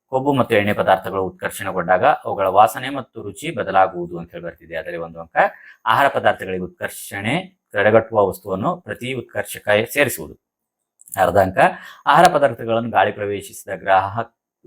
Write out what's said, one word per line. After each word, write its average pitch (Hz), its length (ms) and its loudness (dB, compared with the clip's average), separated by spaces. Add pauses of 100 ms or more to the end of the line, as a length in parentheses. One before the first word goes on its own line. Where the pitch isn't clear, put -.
ಕೊಬ್ಬು 135 280 0
ಮತ್ತು 117 220 2
ಎಣ್ಣೆ 101 180 2
ಪದಾರ್ಥಗಳು 95 500 0
ಉತ್ಕರ್ಷಣೆಗೊಂಡಾಗ 92 840 -2
ಅವುಗಳ 101 420 0
ವಾಸನೆ 110 420 4
ಮತ್ತು 131 320 -10
ರುಚಿ 151 300 -10
ಬದಲಾಗುವುದು 170 640 0
ಅಂತ 170 140 -14
ಹೇಳಿ 170 120 -14
ಬರ್ತಿದೆ, - 320 -14
ಆದರೆ 78 220 -10
ಒಂದು 82 220 -12
ಅಂಕ. 82 160 -12 (500)
ಆಹಾರ 120 220 0
ಪದಾರ್ಥಗಳಿಗೆ 98 560 -2
ಉತ್ಕರ್ಷಣೆ 107 960 -8 (120)
ತಡೆಗಟ್ಟುವ 107 560 4
ವಸ್ತುವನ್ನು 101 500 -4
ಪ್ರತಿ 123 360 -10
ಉತ್ಕರ್ಷಕ - 560 -10 (240)
ಸೇರಿಸುವುದು, 113 460 -2 (840)
ಅರ್ಧ 87 160 4
ಅಂಕ. 95 200 2 (480)
ಆಹಾರ 165 280 6
ಪದಾರ್ಥಗಳನ್ನು 120 560 0
ಗಾಳಿ 104 220 4
ಪ್ರವೇಶಿಸಿದ 101 680 -8
ಗ್ರಾಹಕ 98 540 0 (340)